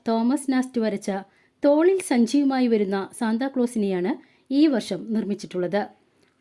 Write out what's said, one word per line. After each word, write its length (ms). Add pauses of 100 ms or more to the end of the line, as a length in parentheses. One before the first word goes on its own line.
തോമസ് 460
നാസ്റ്റ് 320
വരച്ച 260 (520)
തോളിൽ 420
സഞ്ചിയുമായി 640
വരുന്ന 300 (140)
സാന്താക്ലോസിനെയാണ് 1000 (380)
ഈ 160
വർഷം 340 (120)
നിർമ്മിച്ചിട്ടുള്ളത്. 680 (580)